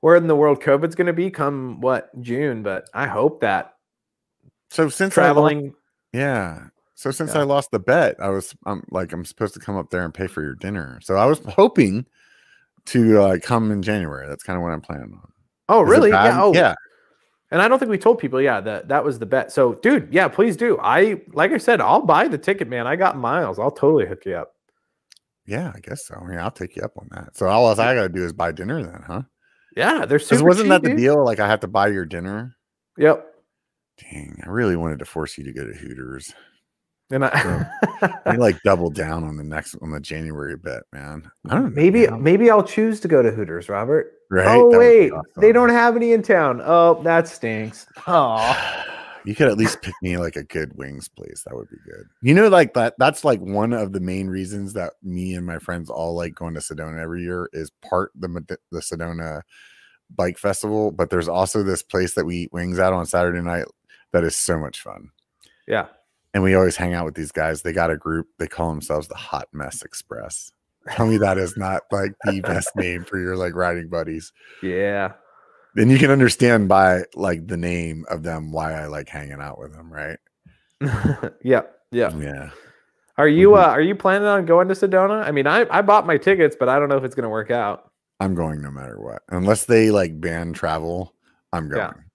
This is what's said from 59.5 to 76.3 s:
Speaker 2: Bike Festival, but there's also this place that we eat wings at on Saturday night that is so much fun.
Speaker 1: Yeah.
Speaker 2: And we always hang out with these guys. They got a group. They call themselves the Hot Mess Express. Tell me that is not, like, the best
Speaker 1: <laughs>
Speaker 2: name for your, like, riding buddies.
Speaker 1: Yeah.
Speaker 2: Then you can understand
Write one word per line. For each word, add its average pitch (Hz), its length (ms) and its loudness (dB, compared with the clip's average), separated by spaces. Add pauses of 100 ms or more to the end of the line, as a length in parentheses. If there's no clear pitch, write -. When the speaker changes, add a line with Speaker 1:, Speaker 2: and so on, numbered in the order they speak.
Speaker 2:
Bike 90 240 -4
Festival, 107 540 -2
but 85 180 -4
there's 85 200 -2
also 95 340 0
this 95 180 -2
place 92 340 -4
that 80 100 -2
we 87 100 -6
eat 87 160 -8
wings 87 280 -6
at 92 120 4
on 90 140 -2
Saturday 87 340 -2
night 87 240 -6 (480)
that 85 140 2
is 80 100 -2
so - 240 -2
much 71 220 -10
fun. 50 280 -20 (600)
Speaker 1:
Yeah. 110 160 -2 (480)
Speaker 2:
And 98 100 0
we 95 120 4
always 92 200 4
hang 87 180 -4
out 85 120 -4
with 78 100 -10
these 78 160 -12
guys. 80 300 -4
They 87 100 -8
got 82 200 -2
a 78 60 -4
group. 80 300 -8 (120)
They 80 80 -8
call 82 240 -6
themselves 76 360 -8
the - 80 -18
Hot - 380 -12
Mess 71 300 -12
Express. - 680 -16 (400)
Tell 117 160 0
me 113 120 2
that 98 180 2
is 92 180 -4
not, 95 280 -6 (100)
like, 98 180 -4 (140)
the 98 160 -4
best 90 300 -4
Speaker 1:
<laughs> - 40 -14
Speaker 2:
name 87 300 -6
for 98 120 -10
your, 92 200 -6
like, 90 180 -6
riding 87 320 -4
buddies. 82 460 -8 (280)
Speaker 1:
Yeah. 95 520 -4 (640)
Speaker 2:
Then 110 140 6
you 131 80 8
can 143 140 6
understand 120 580 4